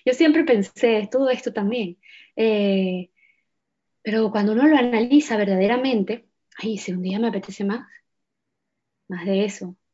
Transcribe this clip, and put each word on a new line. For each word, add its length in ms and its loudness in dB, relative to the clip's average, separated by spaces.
yo 80 4
siempre 300 4
pensé 680 2
todo 180 2
esto 240 -4
también. 440 -4
Eh, 760 0
pero 280 0
cuando 220 0
uno 140 4
lo 100 6
analiza 600 2
verdaderamente, 920 0
ay, 200 -6
si 160 -8
un 100 -6
día 160 -4
me 100 0
apetece 360 -8
más, 220 -6
más 180 -12
de 200 0
eso, 300 -10